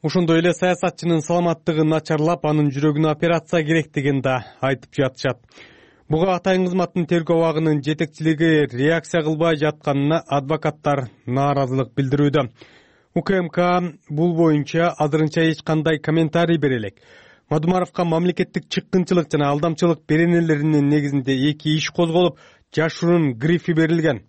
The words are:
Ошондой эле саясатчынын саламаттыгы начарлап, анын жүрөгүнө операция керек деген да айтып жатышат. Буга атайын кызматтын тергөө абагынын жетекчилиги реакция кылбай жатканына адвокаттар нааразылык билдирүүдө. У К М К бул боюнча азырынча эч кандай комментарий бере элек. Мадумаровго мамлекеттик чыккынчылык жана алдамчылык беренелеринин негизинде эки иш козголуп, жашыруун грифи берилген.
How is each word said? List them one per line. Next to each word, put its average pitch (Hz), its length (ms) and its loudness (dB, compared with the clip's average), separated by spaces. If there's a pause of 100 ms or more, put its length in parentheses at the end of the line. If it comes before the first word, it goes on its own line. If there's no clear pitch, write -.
Ошондой 165 360 2
эле 170 140 2
саясатчынын 170 720 -2
саламаттыгы 170 560 -2
начарлап, 156 640 0
анын 151 240 2
жүрөгүнө 151 400 0
операция 165 540 -2
керек 156 260 -2
деген 139 300 -2
да 127 240 -2 (160)
айтып 135 340 -4
жатышат. 131 460 -2 (680)
Буга 175 280 2
атайын 185 320 0
кызматтын 175 420 -2
тергөө 165 300 2
абагынын 156 420 0
жетекчилиги 156 880 0
реакция 160 540 -2
кылбай 160 320 0
жатканына 147 720 -2
адвокаттар 143 800 -2 (180)
нааразылык 135 680 -2
билдирүүдө. 143 500 0 (680)
У 175 80 -2
К - 120 -6
М 175 160 -2
К 175 420 0 (160)
бул 160 280 0
боюнча 160 600 2
азырынча 156 540 0
эч 151 140 -6
кандай 156 340 0
комментарий 165 600 0
бере 135 180 0
элек. 104 180 -6 (560)
Мадумаровго 175 540 0
мамлекеттик 175 640 -2
чыккынчылык 180 600 0
жана 147 200 0
алдамчылык 160 580 -2
беренелеринин 156 800 2
негизинде 143 460 0 (160)
эки 156 260 -2
иш 147 140 -4
козголуп, 170 480 0 (360)
жашыруун 160 600 0
грифи 160 380 -2
берилген. 160 560 0